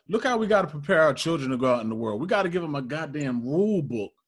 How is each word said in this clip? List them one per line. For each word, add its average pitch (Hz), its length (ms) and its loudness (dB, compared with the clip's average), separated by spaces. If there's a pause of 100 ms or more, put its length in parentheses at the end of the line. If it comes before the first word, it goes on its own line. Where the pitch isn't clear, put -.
look 214 160 -2
how 247 140 0
we 220 100 0
gotta 190 200 4
prepare 151 340 2
our 151 120 6
children 143 380 -2
to 127 60 -2
go 127 160 4
out 120 80 0
in 110 80 -4
the 110 60 -2
world. 110 260 -2
We 170 60 -4
gotta 196 220 2
give 175 120 -2
them 156 140 -4
a 139 60 -4
goddamn 139 600 -4
rule 180 380 0
book 117 300 -4 (160)